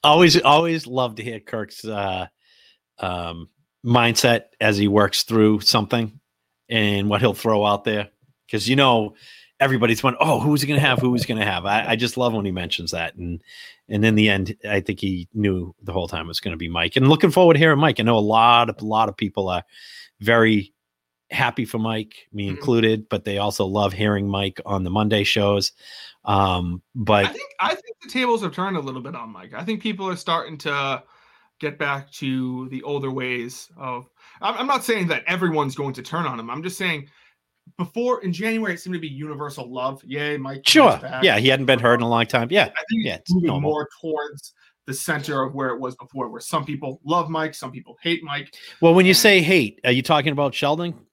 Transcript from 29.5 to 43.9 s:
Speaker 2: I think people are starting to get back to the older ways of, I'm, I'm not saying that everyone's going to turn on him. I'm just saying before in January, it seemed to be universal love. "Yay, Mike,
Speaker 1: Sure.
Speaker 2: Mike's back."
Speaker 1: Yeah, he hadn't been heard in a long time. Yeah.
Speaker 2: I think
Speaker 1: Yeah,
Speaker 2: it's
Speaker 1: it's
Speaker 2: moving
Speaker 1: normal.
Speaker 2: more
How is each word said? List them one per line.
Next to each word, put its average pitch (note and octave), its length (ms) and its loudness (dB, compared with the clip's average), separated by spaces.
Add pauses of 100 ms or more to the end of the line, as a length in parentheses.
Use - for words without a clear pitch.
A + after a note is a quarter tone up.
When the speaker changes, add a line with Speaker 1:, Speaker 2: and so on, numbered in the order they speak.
Speaker 2:
I C3 80 -12
think G#3+ 180 -6
people G3 260 -6
are F3+ 80 -4
starting D#3+ 440 -6
to C#3 420 -4 (580)
get C#3+ 200 -8
back C#3+ 320 -6
to C3 580 -6
the C3 140 -12
older C3+ 280 -6
ways B2+ 680 -8
of, B2 300 -10 (340)
I'm, G#3 140 -4
I'm B3+ 120 -6
not B3+ 160 -2
saying G#3 240 -2
that C#3 180 -2
everyone's D#3+ 500 -2
going C#3 200 -6
to B2+ 80 -14
turn D#3+ 240 -6
on B2+ 120 -8
him. A2+ 120 -12
I'm C#3 100 -8
just F3 160 -10
saying D#3+ 300 -6 (720)
before A#3+ 440 -4
in F#3 80 -4
January, G#3+ 440 -4
it E3+ 40 -16
seemed F3+ 140 -10
to F3 60 -6
be D#3+ 80 -10
universal C#3+ 640 -12
love. C3 340 -6
"Yay, D3 320 -6
Mike, C3+ 300 -10
Speaker 1:
Sure. C#4 240 8
Speaker 2:
Mike's G2 100 -2
back." - 220 -8
Speaker 1:
Yeah, C3 160 6
he A#2+ 80 4
hadn't C3 180 4
been B2+ 140 6
heard A#2+ 200 6
in A#2+ 40 0
a A#2 60 0
long A#2 180 2
time. A#2 240 0
Yeah. F#3 140 4
Speaker 2:
I - 240 -8
think A3+ 160 -2
Speaker 1:
Yeah, G#2+ 100 -4
Speaker 2:
it's - 60 -14
Speaker 1:
it's F3 120 -2
Speaker 2:
moving F3 140 2
Speaker 1:
normal. D3 240 -2
Speaker 2:
more D3+ 180 -6 (100)